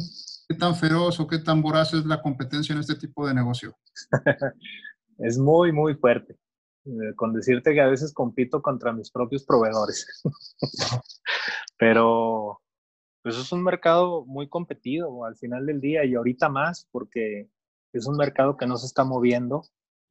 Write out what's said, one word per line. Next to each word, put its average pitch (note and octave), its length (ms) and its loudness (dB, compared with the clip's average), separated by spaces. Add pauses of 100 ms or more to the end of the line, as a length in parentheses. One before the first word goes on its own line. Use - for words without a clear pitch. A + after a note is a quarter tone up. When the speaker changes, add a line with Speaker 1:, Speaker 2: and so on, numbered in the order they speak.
(480)
Speaker 1:
qué E3 80 -4
tan F3 200 2
feroz E3+ 440 2
o D#3 80 -2
qué E3 120 -2
tan D#3+ 220 4
voraz D#3 320 2
es D#3+ 120 0
la D#3 160 0
competencia D3 520 -4
en D3 60 -2
este D3 160 -4
tipo D3 320 -6
de C3+ 60 0
negocio? A#2+ 420 -2 (360)
Speaker 2:
<laughs> C#3 440 0 (600)
Es A#2 220 -2
muy, E3 320 6
muy D3+ 240 2
fuerte. A#2+ 420 2 (480)
Eh, A2 300 -8
con A2+ 180 -2
decirte B2 400 2
que D3 80 6
a C3+ 60 6
veces C3+ 260 0
compito B2+ 480 -2
contra A#2+ 320 -4
mis A2 180 -10
propios B2 320 -4
proveedores. A2 640 0 (560)
<laughs> - 400 -4 (760)
Pero, A2+ 840 4 (640)
pues, A#2 120 -6
es B2+ 160 -8
un F3+ 120 -2
mercado F3 640 2
muy C3+ 220 -10
competido D3 800 -6
al A2+ 100 -10
final B2 300 -8
del D3 160 -4
día D3 240 0
y B2+ 100 0
ahorita B2 320 0
más D3 440 -4
porque G#2+ 580 -6 (420)
es A#2 140 -6
un C#3+ 100 -2
mercado C#3 400 2
que C3 120 -4
no B2 100 -2
se A#2+ 80 -8
está C3 180 0
moviendo. B2 640 0 (460)